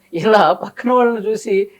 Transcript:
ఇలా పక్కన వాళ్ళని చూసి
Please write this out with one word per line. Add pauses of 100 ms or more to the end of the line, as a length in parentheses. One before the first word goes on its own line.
(140)
ఇలా
పక్కన
వాళ్ళని
చూసి